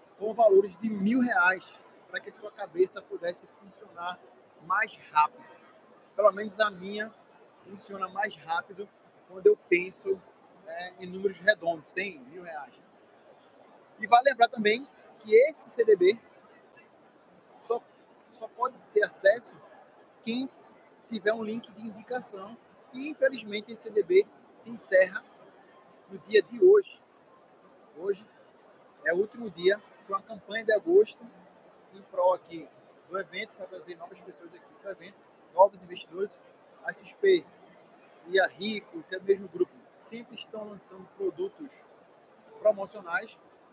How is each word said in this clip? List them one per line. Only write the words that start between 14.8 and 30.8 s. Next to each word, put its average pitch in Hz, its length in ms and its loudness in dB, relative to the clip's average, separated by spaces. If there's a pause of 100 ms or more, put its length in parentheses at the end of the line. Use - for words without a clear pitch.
que 214 140 -8
esse 277 360 4
C 233 140 0
D 220 120 6
B 190 240 4 (1300)
só, - 360 -6 (500)
só 220 160 -16
pode 247 340 -6 (120)
ter - 100 4
acesso - 520 0 (680)
quem 254 260 -6 (580)
tiver 220 260 -2
um 226 100 -8
link 226 280 -10
de 208 140 -18
indicação. 214 720 -12 (340)
E, 262 160 -10
infelizmente, 226 640 -4
esse 220 120 -14
C - 80 -14
D 208 120 0
B 185 240 4 (240)
se - 200 -20
encerra 185 520 0 (840)
no 190 80 -16
dia 208 240 2
de 233 220 -4
hoje. 208 380 6 (960)
Hoje 190 300 -6 (800)
é 160 80 0
o 175 40 -2
último 220 320 -6
dia, 185 300 0 (220)
foi 196 140 -8
uma 196 80 -4
campanha 220 400 -12
de 330 100 0
agosto 392 480 4 (720)